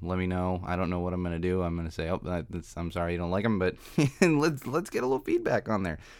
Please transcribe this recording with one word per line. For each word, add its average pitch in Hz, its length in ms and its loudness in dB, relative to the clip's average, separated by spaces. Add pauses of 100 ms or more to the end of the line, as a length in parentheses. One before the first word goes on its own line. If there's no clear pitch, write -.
let 90 180 -2
me 92 80 2
know. 90 380 0
I 90 120 -2
don't 90 120 0
know 87 120 0
what 90 120 -2
I'm 90 100 -2
gonna 85 160 -2
do. 90 240 2
I'm 85 140 0
gonna 82 140 -4
say, 82 180 -4
"Oh, 87 160 -2
that, 87 240 -4
that's, 85 280 -8
I'm 85 160 -4
sorry 87 200 0
you 87 60 0
don't 87 140 -2
like 101 120 0
'em," 113 140 2
but 90 180 2 (220)
<laughs> 147 240 2
let's, 156 440 4
let's 156 220 -2
get - 140 -2
a - 40 0
little 269 180 0
feedback 320 440 2
on 104 140 0
there. 82 160 -2 (220)